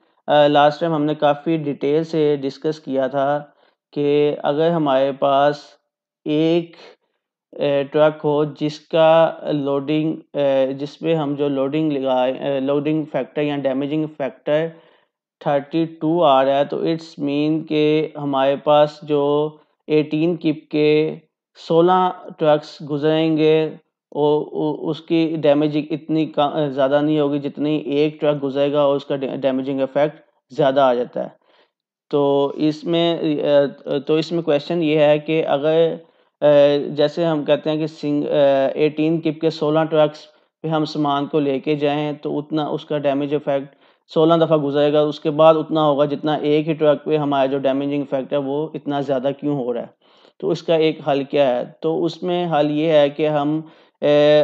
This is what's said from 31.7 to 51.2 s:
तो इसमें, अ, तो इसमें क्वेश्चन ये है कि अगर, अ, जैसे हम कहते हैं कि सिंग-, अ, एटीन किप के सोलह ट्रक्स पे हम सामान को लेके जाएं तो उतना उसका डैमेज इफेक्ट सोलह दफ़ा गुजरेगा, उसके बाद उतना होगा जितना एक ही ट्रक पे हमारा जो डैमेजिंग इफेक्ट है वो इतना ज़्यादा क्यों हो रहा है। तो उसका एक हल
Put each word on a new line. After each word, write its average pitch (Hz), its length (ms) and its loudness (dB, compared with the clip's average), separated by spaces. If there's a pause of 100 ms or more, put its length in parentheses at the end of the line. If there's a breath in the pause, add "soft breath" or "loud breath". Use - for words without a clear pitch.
तो 139 480 2
इसमें, 160 840 -2
अ, 143 240 4 (320)
तो 156 200 -2
इसमें 165 240 -4
क्वेश्चन 160 400 -2
ये 151 220 2
है 151 140 4
कि 160 220 -2
अगर, 160 600 0 (420 soft breath)
अ, 147 520 4
जैसे 151 300 0
हम 151 200 -2
कहते 147 260 0
हैं 156 80 -2
कि 156 100 -4
सिंग-, 147 380 -4
अ, 139 500 2
एटीन 156 440 0
किप 156 200 -4
के 160 100 0
सोलह 156 340 0
ट्रक्स 151 400 0 (380 soft breath)
पे 160 60 -6
हम 156 160 0
सामान 143 420 -2
को 156 140 0
लेके 143 360 -2
जाएं 147 400 -2
तो 147 160 -8
उतना 147 360 -4
उसका 147 300 -6
डैमेज 143 360 -2
इफेक्ट 139 400 -4 (320 soft breath)
सोलह 165 300 4
दफ़ा 160 200 2
गुजरेगा, 147 460 2
उसके 151 280 -2
बाद 156 260 6
उतना 156 240 -2
होगा 147 260 2
जितना 147 300 -4
एक 151 300 0
ही 160 80 -2
ट्रक 147 320 2
पे 156 100 0
हमारा 143 300 0
जो 139 120 -2
डैमेजिंग 139 440 -2
इफेक्ट 135 300 -6
है 143 60 0
वो 147 360 -4
इतना 143 260 -6
ज़्यादा 135 320 -2
क्यों 143 240 -4
हो 123 160 -4
रहा 117 100 -6
है। - 120 -16 (460 soft breath)
तो 160 80 -4
उसका 165 280 0
एक 156 300 0
हल 139 180 0